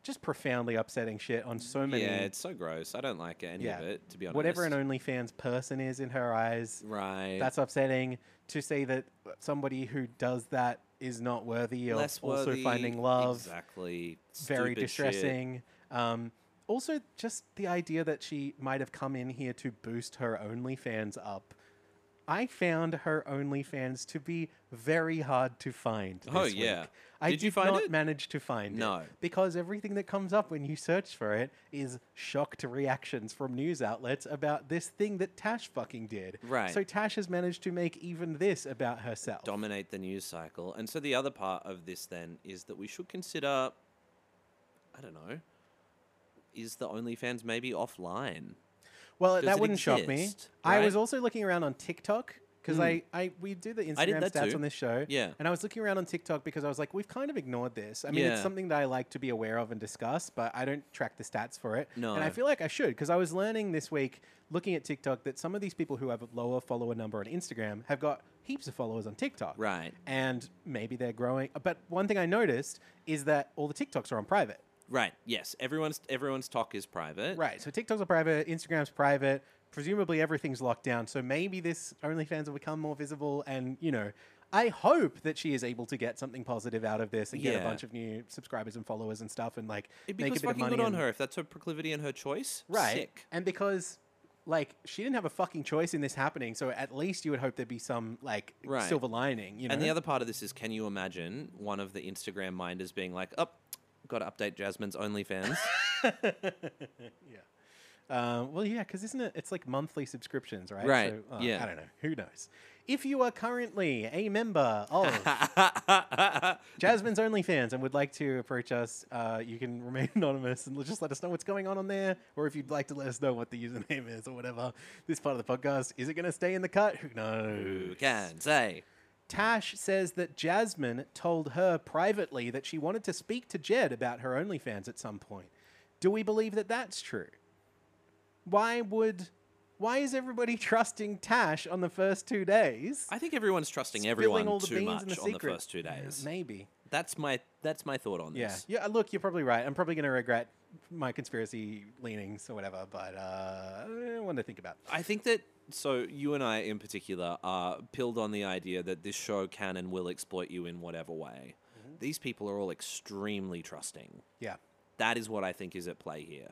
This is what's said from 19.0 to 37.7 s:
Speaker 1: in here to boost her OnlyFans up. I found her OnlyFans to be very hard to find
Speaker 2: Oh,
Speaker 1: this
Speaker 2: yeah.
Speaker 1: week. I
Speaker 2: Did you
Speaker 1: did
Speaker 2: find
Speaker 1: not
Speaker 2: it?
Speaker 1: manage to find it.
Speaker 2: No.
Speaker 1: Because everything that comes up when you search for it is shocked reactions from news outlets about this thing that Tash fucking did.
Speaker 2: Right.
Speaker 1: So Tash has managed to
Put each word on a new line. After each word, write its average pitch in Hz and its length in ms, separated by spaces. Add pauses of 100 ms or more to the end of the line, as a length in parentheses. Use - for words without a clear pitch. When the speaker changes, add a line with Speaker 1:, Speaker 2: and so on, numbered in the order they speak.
Speaker 1:
in 127 140
here 127 240
to - 180
boost 113 460
her 117 260
OnlyFans 117 800
up. 98 300 (720)
I 196 220
found 165 460 (100)
her 156 240
OnlyFans 139 800
to - 120
be 165 300 (220)
very 160 480
hard 131 400
to 131 140
find 98 560
Speaker 2:
Oh, 175 160
Speaker 1:
this 113 80
Speaker 2:
yeah. 101 280
Speaker 1:
week. 78 80 (300)
I 165 120
Speaker 2:
Did 151 120
you 208 60
Speaker 1:
did - 40
Speaker 2:
find 196 200
Speaker 1:
not 202 100
Speaker 2:
it? 175 80
Speaker 1:
manage 156 380
to 151 100
find 107 360
it. 110 40
Speaker 2:
No. 98 240 (160)
Speaker 1:
Because 180 380
everything 202 380
that 202 80
comes 196 280
up 202 180
when 151 160
you 147 120
search 180 400
for 107 160
it 120 180 (220)
is 131 260 (140)
shocked - 500
reactions 131 680
from 131 200
news 143 280
outlets 120 480
about 147 400
this 165 180
thing 208 300
that 190 180
Tash 226 320
fucking 113 400
did. 98 360
Speaker 2:
Right. 117 280
Speaker 1:
So 101 120
Tash 208 320
has 196 140
managed 180 340
to 180 100